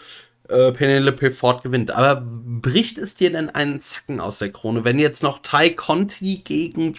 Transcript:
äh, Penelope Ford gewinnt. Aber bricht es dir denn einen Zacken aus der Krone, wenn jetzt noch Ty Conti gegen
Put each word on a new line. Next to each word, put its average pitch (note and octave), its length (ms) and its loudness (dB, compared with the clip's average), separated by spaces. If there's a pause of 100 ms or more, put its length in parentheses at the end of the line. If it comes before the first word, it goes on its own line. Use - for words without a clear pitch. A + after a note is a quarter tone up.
(480)
äh, B2+ 260 6
Penelope C#3 580 2
Ford B2 320 0
gewinnt. B2 280 -2
Aber C3+ 300 2
bricht A#2+ 760 -2
es - 180 -8
dir F3+ 160 2
denn D#3+ 180 -4
einen C#3+ 320 -2
Zacken - 380 -8
aus F2+ 200 -6
der G2+ 120 -6
Krone, A2+ 320 -4
wenn B2 160 2
jetzt D3+ 240 0
noch C#3 180 -2
Ty E3 340 2
Conti F#3+ 680 -2
gegen D#3+ 560 -2